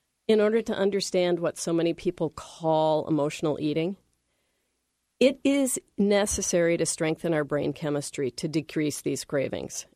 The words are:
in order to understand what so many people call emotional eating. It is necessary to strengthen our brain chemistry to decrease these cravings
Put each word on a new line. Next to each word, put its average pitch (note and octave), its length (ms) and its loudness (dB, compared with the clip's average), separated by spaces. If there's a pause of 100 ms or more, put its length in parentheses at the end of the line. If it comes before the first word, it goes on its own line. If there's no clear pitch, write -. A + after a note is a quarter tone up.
(280)
in G#3+ 120 4
order A3 220 2
to A3 140 -4
understand F#3 640 0
what E3 180 -2
so E3+ 160 -4
many E3 200 2
people E3+ 380 -4
call D#3 760 0
emotional D3+ 520 0
eating. D#3+ 360 -2 (1200)
It C#4 240 4
is C#4 360 2 (180)
necessary G3 800 2
to D#3+ 80 -2
strengthen D#3+ 480 -2
our D3+ 120 2
brain C#3+ 280 -2
chemistry C#3+ 580 -4
to - 160 -6
decrease D3+ 540 -2
these C#3 220 -4
cravings - 600 -4 (100)